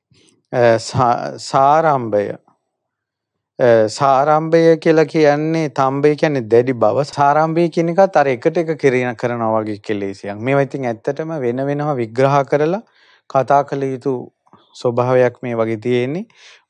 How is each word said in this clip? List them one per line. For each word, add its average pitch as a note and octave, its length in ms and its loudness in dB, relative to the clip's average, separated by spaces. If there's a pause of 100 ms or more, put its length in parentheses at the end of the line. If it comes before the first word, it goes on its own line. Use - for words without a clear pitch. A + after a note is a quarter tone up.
(520)
අ, A#2+ 260 4
සා-, B2 600 -2
සාරම්භය. C3+ 920 0 (1300)
අ, A2+ 300 4
සාරම්භය D#3 880 2
කියලා D#3 280 2
කියන්නේ, D#3 640 0
තම්බය C#3 480 0
කියන්නේ C#3+ 240 -2
දැඩි A#2 320 2
බව. A2 300 0
සාරම්භය D#3 640 0
කියන E3 200 -2
එකත් F#3 280 2
අර C#3+ 100 4
එකට C#3 300 -2
එක E3 220 -2
කිරීම B2 360 0
කරනවා A#2 460 -2
වගේ G#2+ 180 -6
කෙලෙසියක්. G2+ 580 -8
මේවා C3+ 260 0
ඉතින් C3+ 220 -6
ඇත්තටම D3 560 -6
වෙන B2 160 -4
වෙනම C#3+ 400 -4
විග්‍රහ B2 400 0 (140)
කරලා D#3+ 320 0 (480)
කතා C#3 320 2
කළ C#3 200 -8
යුතු C3 500 -6 (420)
ස්වභාවයක් B2 680 0
මේ A#2+ 120 -6
වගේ A2+ 220 -2
තියෙන්නේ. B2 500 -4 (440)